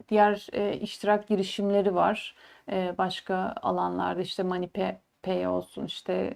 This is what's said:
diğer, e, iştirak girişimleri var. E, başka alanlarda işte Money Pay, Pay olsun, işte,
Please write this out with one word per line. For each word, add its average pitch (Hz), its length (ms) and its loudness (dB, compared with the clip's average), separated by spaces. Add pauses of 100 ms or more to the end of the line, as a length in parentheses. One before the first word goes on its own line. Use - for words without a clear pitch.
diğer, 208 440 4
e, 202 240 0
iştirak 208 500 0
girişimleri 202 680 2
var. 185 400 2 (360)
E, 180 260 -2
başka 185 640 -2
alanlarda 180 600 0
işte 185 220 -4
Money 180 240 -2
Pay, 190 300 -4 (260)
Pay 180 240 -2
olsun, - 380 -4
işte, 185 500 -4